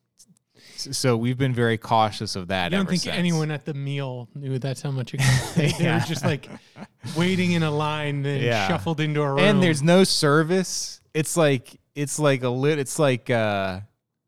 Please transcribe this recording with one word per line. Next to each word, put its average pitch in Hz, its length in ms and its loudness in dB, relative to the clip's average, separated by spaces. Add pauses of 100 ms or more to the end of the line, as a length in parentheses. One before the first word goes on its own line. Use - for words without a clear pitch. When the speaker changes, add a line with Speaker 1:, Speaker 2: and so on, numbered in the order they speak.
(760)
Speaker 1:
s-, 135 200 -10
so 123 200 2
we've 120 220 -2
been 131 160 0
very 117 240 2
cautious 110 580 0
of 90 120 -10
that 92 160 0
Speaker 2:
You 87 60 -2
don't 196 100 0
Speaker 1:
ever 190 100 -2
Speaker 2:
think 180 120 -2
Speaker 1:
since. - 140 -6
Speaker 2:
anyone 165 340 0
at 147 160 -8
the 156 80 -8
meal 139 600 -8
knew 131 240 -6
that's 135 240 -6
how 147 80 -6
much 131 240 -6
it 131 40 -6
cost? 131 380 2
Speaker 1:
<laughs> - 0 -
Speaker 2:
They, 151 160 2
they - 120 -2
Speaker 1:
Yeah. - 160 2
Speaker 2:
were 113 60 -2
just, - 180 -6
like, 160 240 -2 (680)
waiting 180 360 2
in 170 100 2
a 156 80 0
line, 147 520 -2
then 139 200 -2
Speaker 1:
Yeah. 117 260 2
Speaker 2:
shuffled 165 320 -2
into 151 220 0
a 143 80 0
room. 139 100 0
Speaker 1:
And 185 220 4
there's 156 200 2
no 175 220 6
service. 160 960 0 (140)
It's - 220 -2
like, 143 420 0 (160)
it's 143 240 -6
like 139 240 2
a 127 80 0
lit-, 139 280 0
it's 135 200 -6
like, 135 320 2
uh, 101 500 0 (480)